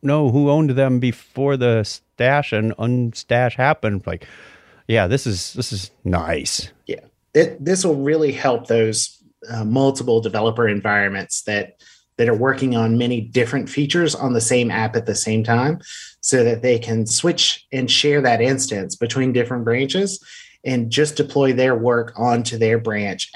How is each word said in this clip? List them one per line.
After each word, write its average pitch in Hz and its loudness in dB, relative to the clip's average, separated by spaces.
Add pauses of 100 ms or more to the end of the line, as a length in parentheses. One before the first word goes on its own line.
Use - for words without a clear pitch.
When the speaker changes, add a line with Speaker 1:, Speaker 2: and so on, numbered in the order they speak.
Speaker 1:
know 143 2
who 143 4
owned 151 4
them 127 2
before 131 -2
the 117 2
stash - -2
and 110 0
unstash 120 0
happened. 120 0
Like, 87 -8 (600)
yeah, 110 4
this 127 -2
is, 98 -4
this - -6
is 92 -10 (140)
nice. 82 -4 (140)
Speaker 2:
Yeah. - -8 (340)
It, 156 2
this 185 -2
will 160 2
really 147 0
help 120 -2
those, 110 0 (280)
uh, 110 -6
multiple 123 2
developer 110 0
environments 101 -2
that, 104 -6 (400)
that 117 2
are 117 2
working 131 0
on 113 2
many 120 0
different 120 -2
features 151 0
on 127 -2
the 117 0
same 120 2
app 110 -2
at 113 -2
the 104 -2
same 110 -2
time, 127 0 (400)
so 127 2
that 117 0
they 123 2
can 113 -2
switch - -2
and 131 -4
share 147 2
that 117 2
instance 117 -2
between 127 -2
different 120 -2
branches 139 0 (460)
and 120 -2
just 147 2
deploy 139 2
their 127 2
work 117 0
onto 117 0
their 113 4
branch 104 -4